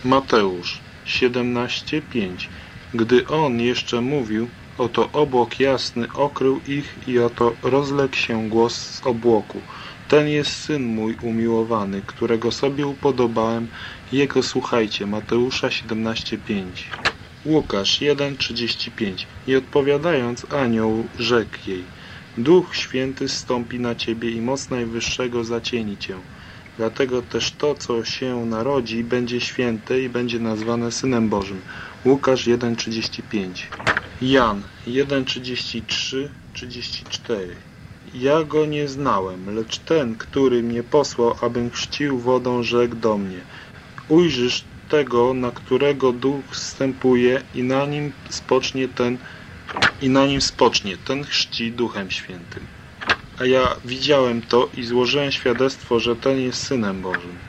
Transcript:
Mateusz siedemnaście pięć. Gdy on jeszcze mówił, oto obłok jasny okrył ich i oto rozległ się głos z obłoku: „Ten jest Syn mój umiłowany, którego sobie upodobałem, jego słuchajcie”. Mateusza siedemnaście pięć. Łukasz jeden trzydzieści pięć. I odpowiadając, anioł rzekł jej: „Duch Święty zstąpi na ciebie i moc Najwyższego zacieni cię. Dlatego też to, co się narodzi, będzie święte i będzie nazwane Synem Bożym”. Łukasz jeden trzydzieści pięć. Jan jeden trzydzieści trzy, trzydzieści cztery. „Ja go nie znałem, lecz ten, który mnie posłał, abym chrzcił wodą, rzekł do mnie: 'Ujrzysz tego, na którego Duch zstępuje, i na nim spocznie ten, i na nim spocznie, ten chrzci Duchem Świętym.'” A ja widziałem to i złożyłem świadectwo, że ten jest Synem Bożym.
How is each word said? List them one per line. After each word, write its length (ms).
Mateusz 760
siedemnaście 960
pięć. 460
Gdy 320
on 340
jeszcze 400
mówił, 480
oto 340
obłok 480
jasny 540
okrył 520
ich 420
i 100
oto 440
rozległ 540
się 320
głos 280
z 300
obłoku: 540
„Ten 200
jest 240
Syn 320
mój 380
umiłowany, 840
którego 460
sobie 340
upodobałem, 800
jego 300
słuchajcie”. 640
Mateusza 640
siedemnaście 680
pięć. 460
Łukasz 560
jeden 360
trzydzieści 540
pięć. 360
I 100
odpowiadając, 960
anioł 560
rzekł 480
jej: 180
„Duch 400
Święty 520
zstąpi 520
na 140
ciebie 360
i 100
moc 300
Najwyższego 720
zacieni 540
cię. 180
Dlatego 460
też 300
to, 220
co 300
się 420
narodzi, 580
będzie 360
święte 600
i 80
będzie 300
nazwane 540
Synem 360
Bożym”. 340
Łukasz 420
jeden 300
trzydzieści 460
pięć. 440
Jan 400
jeden 380
trzydzieści 580
trzy, 480
trzydzieści 560
cztery. 480
„Ja 300
go 220
nie 220
znałem, 680
lecz 220
ten, 380
który 460
mnie 200
posłał, 580
abym 300
chrzcił 480
wodą, 440
rzekł 340
do 220
mnie: 220
'Ujrzysz 560
tego, 460
na 160
którego 640
Duch 440
zstępuje, 840
i 80
na 240
nim 260
spocznie 580
ten, 300
i 60
na 180
nim 140
spocznie, 560
ten 280
chrzci 480
Duchem 380
Świętym.'” 560
A 60
ja 400
widziałem 580
to 340
i 80
złożyłem 480
świadectwo, 680
że 160
ten 240
jest 220
Synem 400
Bożym. 340